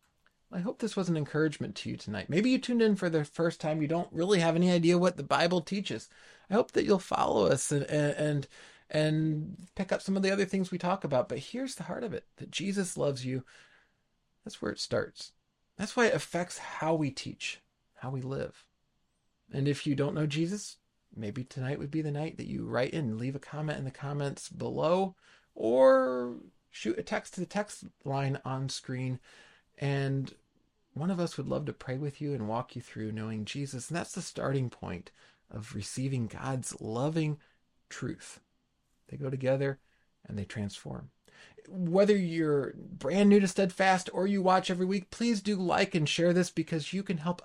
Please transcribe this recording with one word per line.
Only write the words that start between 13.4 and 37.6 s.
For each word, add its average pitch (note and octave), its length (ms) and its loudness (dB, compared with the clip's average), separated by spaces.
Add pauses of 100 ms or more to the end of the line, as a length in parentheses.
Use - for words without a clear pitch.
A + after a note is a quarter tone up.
That's - 160 -14
where - 120 -2
it - 80 -8
starts. - 540 -4 (440)
That's - 180 -6
why A#3 120 4
it - 80 4
affects - 420 -4
how - 360 -2
we D3+ 160 0
teach, - 520 -10 (340)
how B2+ 160 -10
we C3+ 100 -4
live. C3+ 440 -6 (840)
And C#3 160 0
if C#3+ 180 -2
you C#3+ 100 2
don't C#3+ 200 0
know D3+ 100 0
Jesus, E3 520 -4 (380)
maybe A2 280 -6
tonight C3+ 340 -6
would C#3+ 140 -8
be D#3 100 -2
the D3+ 100 -4
night D3 260 -6
that - 100 -8
you - 180 -6
write A#2+ 260 0
in, A2 260 -2
leave C3 180 -4
a C#3 40 -8
comment D3 380 -6
in C3+ 80 -6
the B2+ 60 -6
comments C#3+ 580 -6
below, D#3+ 640 0 (380)
or B3+ 840 6 (320)
shoot - 280 -4
a G#3+ 60 -6
text - 300 -6
to - 60 -10
the F3 60 -4
text G#3 400 -6 (180)
line C#3 420 -2
on C3 240 -4
screen. B2+ 500 -6 (580)
And C#3 560 -2 (600)
one E3 180 -2
of F3+ 80 -2
us E3+ 180 -2
would C#3 100 -6
love C#3 180 -2
to C#3+ 80 -4
pray - 240 -8
with C#3+ 220 -6
you D3 140 -4
and A2+ 140 -4
walk A2+ 280 -4
you B2 60 -8
through A2 300 -8
knowing G#2+ 340 -6
Jesus. C3+ 440 -8
And D#3+ 80 -4
that's - 160 -6
the F3+ 80 -8
starting C3+ 500 -2
point F2+ 400 -10 (400)
of A2 240 -10
receiving B2+ 520 -4
God's - 540 -6
loving D3 560 -2 (520)